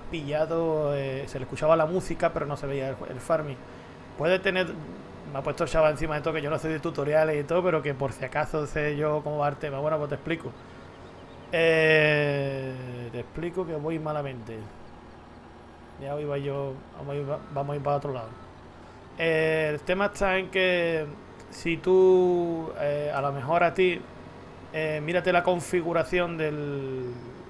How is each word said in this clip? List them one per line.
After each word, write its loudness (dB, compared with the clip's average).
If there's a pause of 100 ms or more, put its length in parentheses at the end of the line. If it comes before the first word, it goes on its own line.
(100)
pillado, 0
eh, -2
se -8
le -6
escuchaba 4
la 4
música, 0
pero -4
no -4
se -6
veía -4
el, -6 (120)
el -10
farming. -2 (600)
Puede 4
tener, 2 (640)
me -6
ha -4
puesto -2
Chava 6
encima -2
de -2
todo, 0
que -2
yo -2
no 0
sé -4
de -2
tutoriales 2
y -2
todo, 2
pero 2
que -2
por -2
si -8
acaso -2
sé -2
yo 0
cómo -4
va 2
el -4
tema. -6
Bueno, 0
pues -2
te -4
explico. -6 (1000)
Eh, 4
te -6
explico -6
que -6
voy -2
malamente. -6 (1400)
Ya -6
iba -2
yo, -4 (220)
vamos -8
a -4
ir, -4 (280)
vamos -4
a -4
ir -6
para 2
otro -4
lado. -8 (880)
Eh, 2
el -4
tema 0
está 2
en -4
que 2 (440)
si -2
tú, 6
eh, 0
a 0
lo 0
mejor 2
a 4
ti, 2 (720)
eh, -2
mírate 2
la 6
configuración 2
del, -4 (400)